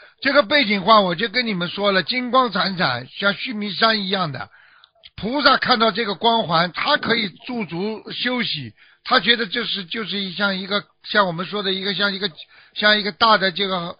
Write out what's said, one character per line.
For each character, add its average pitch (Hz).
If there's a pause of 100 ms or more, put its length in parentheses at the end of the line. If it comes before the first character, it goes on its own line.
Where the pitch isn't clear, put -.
(220)
这 277
个 285
背 285
景 196
画 214
我 175
就 196
跟 226
你 214
们 175
说 202
了， 185
金 247
光 247
闪 185
闪， 131
像 202
须 -
弥 208
山 214
一 185
样 185
的。 110 (680)
菩 247
萨 262
看 233
到 226
这 220
个 202
光 226
环， 165
他 294
可 226
以 220 (180)
驻 233
足 202
休 247
息， 139 (280)
他 -
觉 208
得 226
这 233
是， 190
就 220
是 190
像 190
一 190
个， 202 (200)
像 208
我 180
们 170
说 202
的 190
一 190
个， 196
像 202
一 190
个， 196 (460)
像 214
一 -
个 202
大 220
的 190
这 185
个， 175